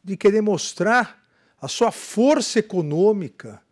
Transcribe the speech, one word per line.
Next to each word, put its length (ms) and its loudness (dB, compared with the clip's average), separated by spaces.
de 140 -10
querer 240 4
mostrar 840 -2
a 80 -10
sua 240 0
força 640 0
econômica. 1120 -2